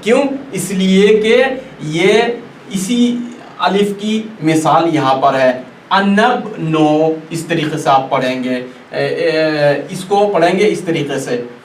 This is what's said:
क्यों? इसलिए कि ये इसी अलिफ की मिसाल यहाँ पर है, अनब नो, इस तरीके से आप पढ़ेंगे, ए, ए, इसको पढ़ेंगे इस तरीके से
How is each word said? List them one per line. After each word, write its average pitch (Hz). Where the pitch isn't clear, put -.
क्यों? 240
इसलिए 190
कि 220
ये 233
इसी 190
अलिफ 202
की 214
मिसाल 160
यहाँ 139
पर 135
है, 131
अनब 202
नो, 160
इस -
तरीके 151
से -
आप 135
पढ़ेंगे, 127
ए, 127
ए, 147
इसको 202
पढ़ेंगे 185
इस -
तरीके 143
से 123